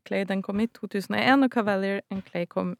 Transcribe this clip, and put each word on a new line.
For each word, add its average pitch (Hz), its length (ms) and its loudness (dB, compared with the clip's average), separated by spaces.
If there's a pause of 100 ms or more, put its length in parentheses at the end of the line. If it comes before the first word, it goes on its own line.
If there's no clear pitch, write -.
Clay. 196 200 -2
Den 190 180 -4
kom 202 180 -4
i 226 60 2
to - 200 -8
tusen 202 300 -4
og 214 40 2
en, 262 220 6
og 254 80 4
Cavalier 196 600 0
and 196 160 -8
Clay 175 200 -4
kom 185 340 -4